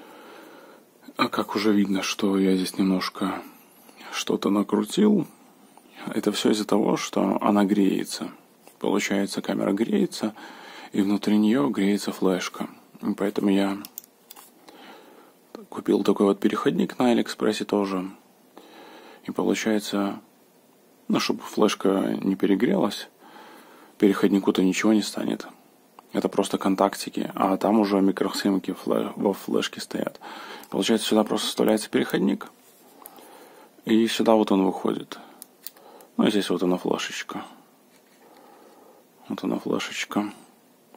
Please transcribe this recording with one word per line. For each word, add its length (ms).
а 120
как 280
уже 160
видно, 300
что 360
я 180
здесь 200
немножко 640
что-то 380
накрутил. 760
Это 160
все 200
из-за 160
того, 320
что 420
она 240
греется. 640
Получается, 600
камера 320
греется, 600
и 80
внутри 380
нее 320
греется 420
флешка. 560
И 140
поэтому 340
я 300
купил 340
такой 220
вот 120
переходник 600
на 140
Алиэкспрессе 520
тоже. 460
И 60
получается, 880
ну, 60
чтобы 240
флешка 800
не 140
перегрелась, 720
переходнику-то 640
ничего 300
не 100
станет. 460
Это 160
просто 280
контактики, 800
а 220
там 240
уже 200
микросхемки 720
фле-, 440
во 160
флешке 480
стоят. 400
Получается, 400
сюда 160
просто 240
вставляется 420
переходник, 560
и 200
сюда 300
вот 160
он 120
выходит. 540
Ну, 120
и 20
здесь 180
вот 140
она 140
флешечка. 680
Вот 140
она 160
флешечка. 720